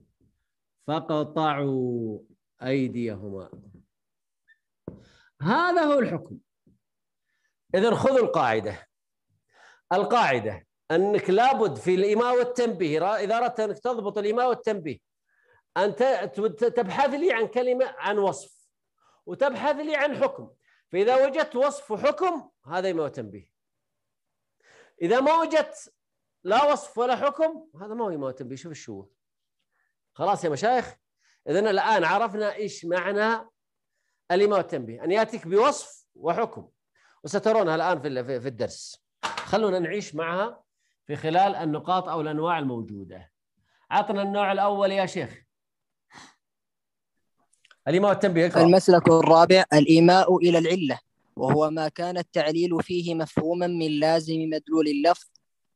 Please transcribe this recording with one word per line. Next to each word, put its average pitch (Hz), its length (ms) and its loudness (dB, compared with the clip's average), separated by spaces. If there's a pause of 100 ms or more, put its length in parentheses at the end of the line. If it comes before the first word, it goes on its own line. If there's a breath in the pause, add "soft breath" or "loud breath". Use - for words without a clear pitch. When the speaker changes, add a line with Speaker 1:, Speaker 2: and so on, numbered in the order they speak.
(880)
Speaker 1:
"فاقطعوا 143 1300 -4 (440)
أيديهما". 110 840 -6 (1900 soft breath)
هذا 330 400 2
هو 294 180 2
الحكم. 175 380 -6 (1400)
إذن 208 200 2
خذوا 262 240 2
القاعدة. 113 720 -2 (1040 soft breath)
القاعدة 151 720 0 (240)
أنك 190 380 0
لابد 214 460 2
في 180 200 0
الإيماء 220 420 0
والتنبيه، 220 640 -2
را-، 196 160 -2
إذا 208 220 -2
أردت 240 220 -4
أنك 208 200 -4
تضبط 214 380 -4
الإيماء 220 320 0
والتنبيه، 208 500 -4 (800)
أن 202 180 0
ت-، 240 80 0
ت-، 214 640 -2
تبحث 240 440 0
لي 302 240 0
عن 226 140 0
كلمة، 247 380 0 (120)
عن 196 200 -2
وصف، - 520 -4 (560)
وتبحث 262 500 -2
لي 302 200 -4
عن 277 280 -2
حكم. 262 260 -6 (420)
فإذا 247 340 4
وجدت 302 300 -2
وصف 277 360 -2
وحكم، 294 580 -2 (160)
هذا 180 220 -4
إيماء 165 180 -2
وتنبيه. 113 440 -12 (1500 soft breath)
إذا 208 180 2
ما 294 160 2
وجدت 311 580 -2 (500)
لا 254 280 2
وصف - 260 -6
ولا 247 180 0
حكم، 311 500 -4 (160)
هذا 208 120 -14
ما 233 120 -6
هو 196 40 -4
إيماء 143 200 -6
وتنبيه. 127 260 -14
شوف 160 160 -16
الشو. 101 340 -16 (1080)
خلاص 180 300 -2
يا 165 60 0
مشايخ، 220 460 0 (540)
إذن 196 180 2
الآن 196 360 2
عرفنا 202 520 -2
إيش 196 300 -10
معنى 202 640 -2 (840)
الإيماء 202 260 4
والتنبيه، 123 460 -6
أن 165 80 -2
يأتيك 220 360 -2
بوصف - 580 0 (100)
وحكم، 170 540 -6 (540)
وسترونها 196 520 0
الآن 165 260 -2
في 147 60 -8
ال-، 127 180 -6
في، 123 160 -6
في 127 60 -8
الدرس. - 600 -10 (140)
خلونا 190 560 -2
نعيش 170 360 -6
معها 175 480 -6 (420)
في 143 100 -8
خلال 175 400 0
النقاط 170 540 -4
أو 160 120 -6
الأنواع 156 380 -4
الموجودة. 101 720 -10 (600)
عطنا 202 300 -2
النوع 202 300 -2
الأول 196 400 0
يا 196 140 0
شيخ. 156 380 -10 (2500 loud breath)
الإيماء 190 220 2
والتنبيه، 185 380 2
اقرأ. 160 160 4
Speaker 2:
المسلك 180 440 8
الرابع: 165 560 8 (100)
الإيماء 170 640 8
إلى 170 200 4
العلة، 165 420 0 (360)
وهو 147 340 0
ما 156 200 -4
كان 180 280 -8
التعليل 165 640 -2
فيه 175 320 -4
مفهوما 165 520 -2
من 160 320 -2
لازم 160 360 0 (180)
مدلول 156 340 0
اللفظ، 151 400 0 (480)